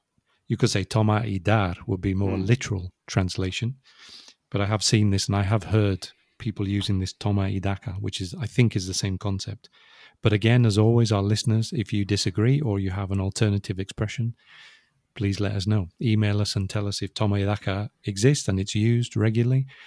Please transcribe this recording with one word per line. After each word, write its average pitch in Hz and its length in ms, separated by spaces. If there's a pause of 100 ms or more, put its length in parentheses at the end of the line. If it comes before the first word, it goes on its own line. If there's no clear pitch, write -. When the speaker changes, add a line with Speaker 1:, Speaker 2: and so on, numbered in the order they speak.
(480)
Speaker 1:
you 113 100
could 117 120
say 98 140
"toma 107 420
y 98 160
dar" 101 340 (120)
would 95 140
be 95 120
more 95 240
Speaker 2:
Hmm. 95 80
Speaker 1:
literal 98 460 (160)
translation, 95 680 (760)
but 101 100
I 101 40
have 104 180
seen 104 280
this 98 160
and 98 80
I 101 80
have 101 220
heard 101 440 (280)
people 104 300
using 98 320
this 92 140
"toma 101 300
y 98 160
daca," 98 420
which 104 200
is, 90 180
I 107 80
think, 117 280
is 92 120
the 95 60
same 95 240
concept. 101 520 (520)
But 104 120
again, 113 320
as 104 120
always, 113 360
our 98 100
listeners, 110 500
if 107 200
you 104 100
disagree 104 560
or 104 200
you 95 120
have 95 200
an 98 100
alternative 98 580
expression, 110 560 (800)
please 101 240
let 101 140
us 95 120
know. 101 220 (140)
Email 107 400
us - 140
and 98 140
tell 101 180
us - 140
if 98 120
"toma 101 220
y 101 60
daca" 104 480 (160)
exists 110 420
and 95 120
it's 95 160
used 117 420
regularly. 117 480 (220)